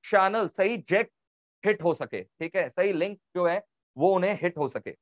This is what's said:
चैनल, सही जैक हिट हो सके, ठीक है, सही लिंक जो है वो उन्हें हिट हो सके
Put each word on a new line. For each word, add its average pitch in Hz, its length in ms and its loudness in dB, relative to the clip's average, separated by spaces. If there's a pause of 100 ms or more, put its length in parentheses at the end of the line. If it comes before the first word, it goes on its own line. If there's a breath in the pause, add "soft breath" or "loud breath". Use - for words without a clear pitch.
चैनल, 196 440 2
सही 208 300 0
जैक 190 340 0 (540)
हिट - 180 0
हो 165 100 2
सके, 117 280 -8
ठीक 160 340 -10
है, 170 140 0
सही 190 240 0
लिंक 185 260 -4 (160)
जो 180 120 0
है 175 140 0 (360)
वो 175 160 4
उन्हें 185 280 0
हिट 175 160 -2
हो 147 100 -2
सके 101 240 -8 (100)